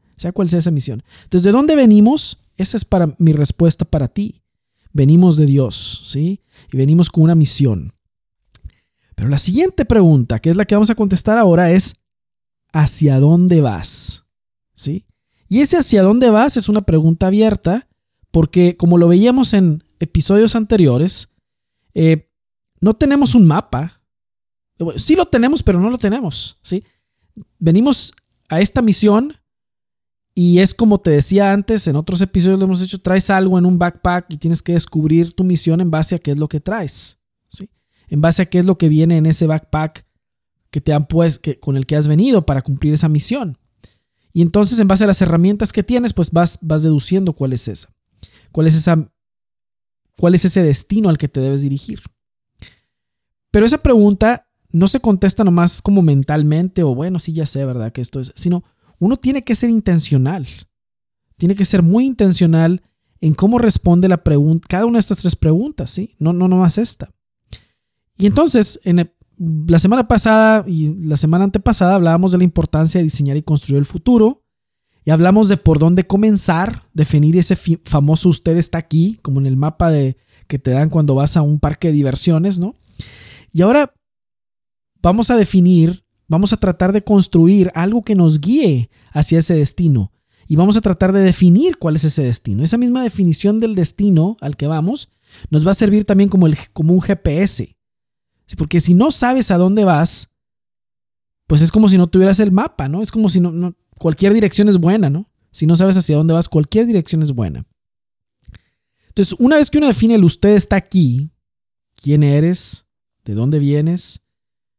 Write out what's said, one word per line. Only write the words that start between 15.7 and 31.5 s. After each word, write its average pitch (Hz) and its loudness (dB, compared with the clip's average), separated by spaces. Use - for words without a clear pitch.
hacia 214 2
dónde 233 4
vas 226 2
es - -2
una 208 0
pregunta 165 0
abierta, 208 -2
porque 175 2
como 175 2
lo 170 4
veíamos 226 2
en 175 0
episodios 202 0
anteriores, 180 0
eh, 160 0
no 208 2
tenemos 285 0
un 202 6
mapa. 151 -4
Bueno, 170 -8
sí - 2
lo 349 0
tenemos, 254 0
pero 180 0
no 202 0
lo 247 -4
tenemos, 208 -6
¿sí? 185 -8
Venimos 202 0
a 160 -2
esta 202 0
misión 220 0
y 175 2
es 190 2
como 208 0
te 170 -2
decía 196 0